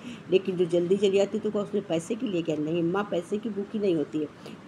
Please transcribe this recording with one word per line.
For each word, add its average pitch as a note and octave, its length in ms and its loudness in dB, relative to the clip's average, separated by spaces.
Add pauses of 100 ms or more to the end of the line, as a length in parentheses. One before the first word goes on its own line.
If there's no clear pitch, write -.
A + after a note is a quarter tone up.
(300)
लेकिन F#3 260 4
जो F3+ 80 2
जल्दी F3 320 4
चली G3 220 4
जाती G3+ 200 2
तो G#3+ 120 -4
क्या G#3 120 0
उसने G#3 180 -4
पैसे E3+ 340 -2
के A#3 120 -4
लिए F3+ 160 0
किया? E3 140 -2
नहीं, D#3 260 0
माँ F#3+ 280 0
पैसे F3 280 -2
की G#3+ 100 -6
भूखी G3+ 300 -4
नहीं G3+ 180 2
होती D3+ 220 0
है। D3 100 -2 (400)